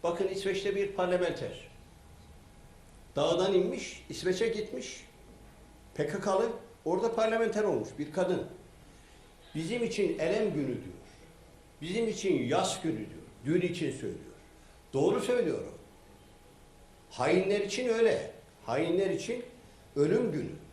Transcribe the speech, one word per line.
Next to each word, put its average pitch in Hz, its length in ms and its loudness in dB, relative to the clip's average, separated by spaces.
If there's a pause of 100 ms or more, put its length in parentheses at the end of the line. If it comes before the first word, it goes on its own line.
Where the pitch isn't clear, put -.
Bakın 180 260 0
İsveç'te 190 480 -2
bir 196 160 0
parlamenter 180 760 -2 (1500)
dağdan 170 380 2
inmiş, - 540 0
İsveç'e 185 400 0
gitmiş, - 560 -6 (880)
P 147 120 0
K 190 140 -4
K'lı, 202 300 2 (340)
orada 196 300 2
parlamenter 220 500 2
olmuş 139 240 0 (100)
bir 147 140 -6
kadın. 180 340 0 (1080)
"Bizim 202 300 -2
için 190 340 0
elem 190 360 2
günü." 143 120 0
diyor. - 280 -6 (880)
"Bizim 208 280 -2
için 180 340 2
yas 156 400 0
günü." 151 140 0
diyor. 107 120 -8 (360)
Dün 165 160 4
için 170 320 0
söylüyor. - 420 -8 (580)
Doğru 180 280 4
söylüyor 208 380 2
o. - 140 -8 (1400)
Hainler 185 500 2
için 247 280 -2
öyle. 226 420 4 (360)
Hainler 165 440 2
için - 340 -4 (520)
ölüm 180 360 4
günü. 139 200 -4 (200)